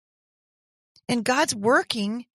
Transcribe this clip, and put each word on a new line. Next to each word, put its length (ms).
And 160
God's 300
working 800